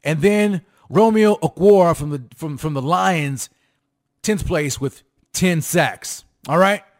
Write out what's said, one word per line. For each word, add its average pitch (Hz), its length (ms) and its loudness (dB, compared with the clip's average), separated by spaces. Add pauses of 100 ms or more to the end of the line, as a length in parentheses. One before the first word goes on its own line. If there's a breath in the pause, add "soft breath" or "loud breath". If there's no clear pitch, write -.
And 147 180 -4
then 208 400 0 (280 soft breath)
Romeo 214 460 4
Okwara 175 600 4
from 143 140 -8
the, 143 140 -8 (120)
from, 147 220 -10
from 156 160 -6
the 139 80 -4
Lions, 156 680 -2 (720)
tenth 208 240 -2
place 151 360 -4
with - 220 -8 (300)
ten 175 280 0
sacks. - 640 -4 (240)
All 147 100 0
right? 196 260 2 (160)